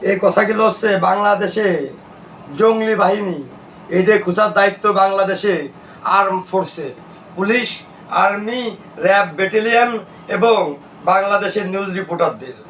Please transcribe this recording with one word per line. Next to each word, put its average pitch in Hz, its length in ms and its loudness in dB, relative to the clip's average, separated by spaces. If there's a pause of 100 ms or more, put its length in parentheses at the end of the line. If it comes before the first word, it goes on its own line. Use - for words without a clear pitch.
(100)
এই 196 120 0
কথাগুলো 208 460 2
হচ্ছে 220 220 0 (200)
বাংলাদেশে 202 580 0 (880)
জঙ্গলি 220 460 2
বাহিনী, 190 340 0 (600)
এটা 190 160 4 (120)
খোঁজার 208 280 0
দায়িত্ব 196 300 0 (200)
বাংলাদেশে 190 500 0 (640)
আর্ম 190 320 0
ফোর্সের, 165 440 -4 (420)
পুলিশ, 220 340 0 (400)
আর্মি, 208 520 0 (440)
র্যাব 196 220 4 (100)
ব্যাটালিয়ন 220 540 2 (360)
এবং 214 320 2 (520)
বাংলাদেশের 202 640 0
নিউজ 196 160 -4 (100)
রিপোর্টারদের। 160 580 -4 (120)